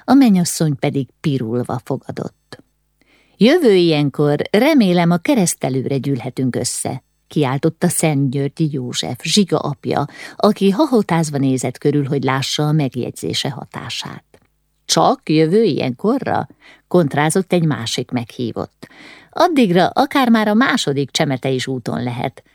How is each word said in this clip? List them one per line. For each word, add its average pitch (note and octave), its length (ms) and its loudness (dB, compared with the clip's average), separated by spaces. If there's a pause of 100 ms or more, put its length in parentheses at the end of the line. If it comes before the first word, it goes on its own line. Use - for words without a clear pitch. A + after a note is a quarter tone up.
a - 100 4
menyasszony F3+ 640 4
pedig C#3 300 -2 (120)
pirulva B2 640 -4
fogadott. - 800 -10 (760)
„Jövő B3+ 380 4
ilyenkor, D3 760 2
remélem, G3 600 4
a F3 60 2
keresztelőre C#3 800 -2
gyűlhetünk C3 600 -4
össze”, - 460 -6 (260)
kiáltotta D3 600 0
Szentgyörgyi C#3+ 840 0
József, C3+ 500 -8
Zsiga E3+ 360 2
apja, - 480 -4 (300)
aki G3 340 2
hahotázva F3+ 680 0
nézett C3 400 -2
körül, D3 280 0
hogy C#3 160 -2
lássa C3+ 440 -2
a D3+ 60 0
megjegyzése C3+ 760 -4
hatását. - 760 -12 (600)
„Csak - 440 2
jövő D#3+ 340 2
ilyenkorra?” C3 840 -2 (400)
kontrázott D#3 640 0
egy F3 120 2
másik A#2+ 460 -4
meghívott. - 800 -8 (420)
„Addigra A#3 560 2
akár C4+ 420 0
már A3 200 4
a G#3 60 2
második D3+ 560 0
csemete C3+ 400 -2
is C3 160 -2
úton B2+ 360 -6
lehet, B2 400 -6 (120)